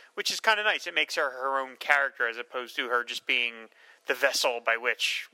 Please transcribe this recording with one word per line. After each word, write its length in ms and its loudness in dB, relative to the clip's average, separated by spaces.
which 180 -2
is 80 -2
kinda 240 2
nice. 240 0
It 60 -10
makes 220 0
her 140 0
her 300 0
own 160 -6
character 520 2
as 100 -4
opposed 400 -8
to 100 -2
her 160 2
just 240 -10
being 420 -2
the 80 0
vessel 520 2
by 120 4
which 560 -2